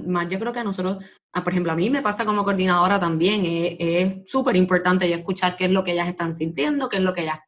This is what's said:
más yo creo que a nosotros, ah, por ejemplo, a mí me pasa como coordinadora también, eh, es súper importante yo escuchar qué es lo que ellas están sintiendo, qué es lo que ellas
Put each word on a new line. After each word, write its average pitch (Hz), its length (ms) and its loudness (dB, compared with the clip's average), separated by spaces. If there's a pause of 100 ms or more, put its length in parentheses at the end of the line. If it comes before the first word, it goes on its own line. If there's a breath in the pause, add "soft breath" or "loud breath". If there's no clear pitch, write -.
más 175 240 -2
yo 190 100 -2
creo 233 140 -4
que 240 60 -6
a 233 40 -4
nosotros, 190 400 -4 (300 loud breath)
ah, 180 100 -4
por - 80 -2
ejemplo, 175 200 0
a 160 40 0
mí 180 140 2
me 285 140 0
pasa 208 200 -2
como 208 200 0
coordinadora 185 560 2
también, 175 440 2
eh, 170 360 -2
es 180 500 0
súper 262 260 2
importante 180 540 4
yo 170 60 2
escuchar 180 420 -2
qué 185 80 -2
es 185 60 2
lo 190 120 2
que 175 100 -2
ellas 175 140 0
están 170 280 -4
sintiendo, 247 540 -2
qué 202 80 -4
es 190 60 2
lo 185 120 2
que 170 80 -4
ellas 156 240 -4